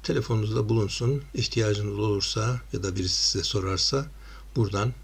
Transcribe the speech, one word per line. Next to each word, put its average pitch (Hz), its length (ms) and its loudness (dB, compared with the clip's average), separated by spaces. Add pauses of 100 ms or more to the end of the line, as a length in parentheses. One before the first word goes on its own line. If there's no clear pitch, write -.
telefonunuzda 113 640 0
bulunsun. 117 540 2 (120)
İhtiyacınız 104 640 0
olursa 107 600 0 (120)
ya 98 100 -2
da 92 140 -2
birisi 92 280 0
size - 200 0
sorarsa 95 640 0 (500)
buradan 104 480 2